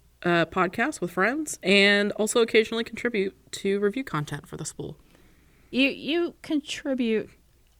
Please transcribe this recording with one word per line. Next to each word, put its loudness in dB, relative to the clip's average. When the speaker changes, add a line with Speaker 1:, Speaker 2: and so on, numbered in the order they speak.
Speaker 1:
a 2
podcast -2
with -6
friends -2
and 6
also 2
occasionally 2
contribute -4
to -2
review 0
content -8
for -12
The -10
Spool. -12
Speaker 2:
You, 2
you -4
contribute -4